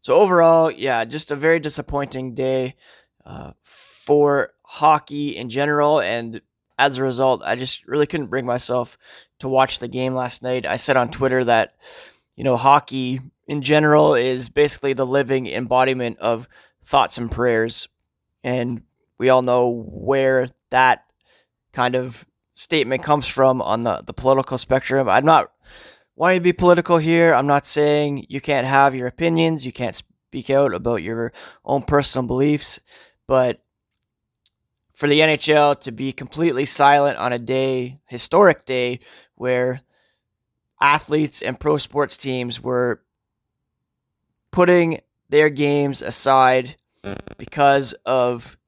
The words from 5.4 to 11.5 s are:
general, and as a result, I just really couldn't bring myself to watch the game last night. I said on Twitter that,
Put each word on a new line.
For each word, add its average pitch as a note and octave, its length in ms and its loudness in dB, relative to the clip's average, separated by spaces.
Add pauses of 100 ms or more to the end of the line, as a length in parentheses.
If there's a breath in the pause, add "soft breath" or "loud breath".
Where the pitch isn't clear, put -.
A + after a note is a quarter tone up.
general, D3 500 0
and A2+ 420 -6 (360)
as C3+ 200 0
a C3 60 -4
result, C3 400 0
I G#2+ 140 -4
just B2+ 280 -8
really D3 220 -2
couldn't D3 200 -8
bring B2 180 -4
myself B2 520 -4 (420 loud breath)
to C3 100 -8
watch C3 300 0
the A#2+ 100 -10
game B2+ 260 -4
last B2+ 260 -8
night. B2+ 240 -4
I G2+ 120 -2
said C3+ 180 0
on B2 160 0
Twitter B2+ 320 0
that, A2+ 300 2 (640 loud breath)